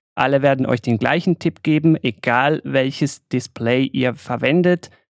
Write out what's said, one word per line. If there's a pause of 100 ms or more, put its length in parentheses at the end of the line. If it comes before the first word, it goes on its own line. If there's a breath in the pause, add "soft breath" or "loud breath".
(160)
alle
werden
euch
den
gleichen
Tipp
geben,
egal
welches
Display
ihr
verwendet, (260 soft breath)